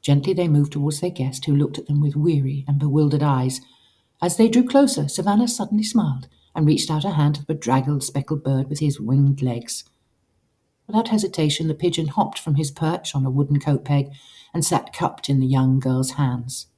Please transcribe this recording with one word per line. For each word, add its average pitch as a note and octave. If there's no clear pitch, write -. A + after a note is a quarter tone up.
Gently C#3+
they F3
moved D3
towards D3
their F3+
guest, C3
who C#3+
looked C#3+
at -
them D3
with D3
weary C#3+
and C#3+
bewildered D3
eyes. B2+
As F3+
they A3+
drew B3
closer, C4
Savannah G#3+
suddenly G#3+
smiled D#3
and D#3
reached -
out D3+
her G3
hand D3
to -
the -
bedraggled C3+
speckled C#3+
bird C#3
with D3
his D3
winged C3+
legs. A#2+
Without A3
hesitation, D#3+
the D3+
pigeon E3
hopped -
from D3+
his D3
perch D#3+
on C3+
a C3+
wooden C#3+
coat C#3
peg C#3+
and E3
sat -
cupped -
in C#3
the C3
young C3
girl's C3
hands. B2